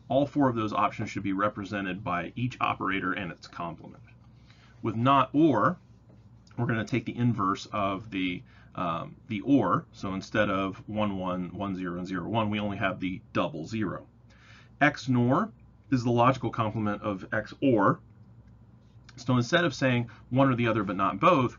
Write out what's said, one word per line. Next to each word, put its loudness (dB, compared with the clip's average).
all 2
four 2
of 0
those -2
options -2
should -6
be 0
represented -2
by -4
each -4
operator -2
and -6
its -16
complement. -12
With -4
not 4
or, 4
we're 0
gonna 0
take -4
the -8
inverse 0
of -4
the, -4
um, -6
the -4
OR. 2
So -6
instead 0
of -2
one -2
one, -4
one -4
zero, -6
and -6
zero -6
one, 0
we -2
only -4
have -4
the -4
double -2
zero. -4
X 2
NOR 4
is 0
the 2
logical 4
complement -2
of -4
X -4
OR. 4
So 0
instead 2
of 0
saying 0
one 4
or 2
the 0
other 0
but -4
not 0
both, 4